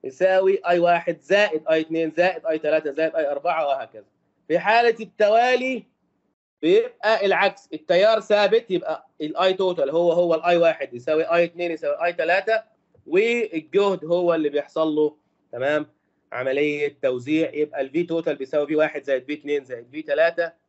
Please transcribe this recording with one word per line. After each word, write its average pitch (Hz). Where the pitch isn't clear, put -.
يساوي 190
أي 175
واحد 170
زائد 185
أي 160
اتنين 160
زائد 165
أي 160
تلاتة 156
زائد 156
أي 151
أربعة 156
وهكذا. 120
في 165
حالة 226
التوالي 240
بيبقى 202
العكس، 196
التيار 196
ثابت، 208
يبقى 165
ال 156
I 185
total 175
هو 170
هو 170
ال 160
I 175
واحد 165
يساوي 156
I 160
اتنين 170
يساوي 160
I 175
تلاتة، 196
والجهد 196
هو 175
اللي 156
بيحصل 147
له، 151
تمام، 143
عملية 143
توزيع. 135
يبقى 151
ال 135
V 170
total 165
بيساوي 143
في 151
واحد 151
زائد 131
في 147
اتنين 147
زائد 120
في 151
تلاتة 165